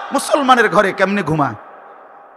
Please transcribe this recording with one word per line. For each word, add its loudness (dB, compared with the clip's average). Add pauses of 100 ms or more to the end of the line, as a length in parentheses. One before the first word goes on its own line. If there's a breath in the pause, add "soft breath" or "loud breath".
(120)
মুসলমানের 2
ঘরে 2
কেমনে -2
ঘুমায় -2 (800)